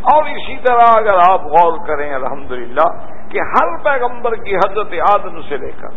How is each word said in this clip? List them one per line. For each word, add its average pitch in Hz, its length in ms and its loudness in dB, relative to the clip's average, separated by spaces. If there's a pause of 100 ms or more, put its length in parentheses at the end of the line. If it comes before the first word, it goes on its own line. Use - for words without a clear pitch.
(120)
اور 302 100 4
اسی 269 340 -6
طرح 240 400 4
اگر 214 180 2 (160)
آپ 180 100 2
غور 156 460 2
کریں 147 280 -4
الحمدللہ 127 760 -2 (420)
کہ 196 100 -4
ہر 320 420 0
پیغمبر 240 520 -2
کی 196 220 -4
حضرت 202 360 -2 (220)
آدم 170 280 -4
سے 143 140 -4
لے 131 140 -6 (100)
کر - 160 -6